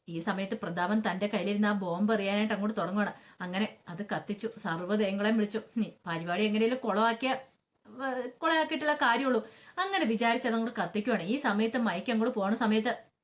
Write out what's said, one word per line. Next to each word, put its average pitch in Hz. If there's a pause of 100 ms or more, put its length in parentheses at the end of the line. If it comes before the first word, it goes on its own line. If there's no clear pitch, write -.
ഈ 165
സമയത്ത് 196
പ്രതാപൻ 185
തന്റെ 190
കയ്യിലിരുന്ന 208
ആ 208
ബോംബ് 196
എറിയാനായിട്ട് 208
അങ്ങോട്ട് 208
തുടങ്ങുവാണ്. 190 (280)
അങ്ങനെ 185 (140)
അത് 180 (100)
കത്തിച്ചു. 208
സർവ്വ 180
തേങ്ങളെയും 208
വിളിച്ചു. 214 (180)
"നീ 214 (220)
പരിപാടി 175
എങ്ങനെയും 220
കുളമാക്കിയ, 226 (500)
ഏ, 254
കുളമാക്കിയിട്ടുള്ള 311
കാര്യമുള്ളൂ." 254 (300)
അങ്ങനെ 381
വിചാരിച്ച് 233
അതങ്ങോട്ട് 226
കത്തിക്കുവാണ്. 202
ഈ 220
സമയത്ത് 226
മൈക്ക് 220
അങ്ങോട്ട് 226
പോണ 202
സമയത്ത് 220 (260)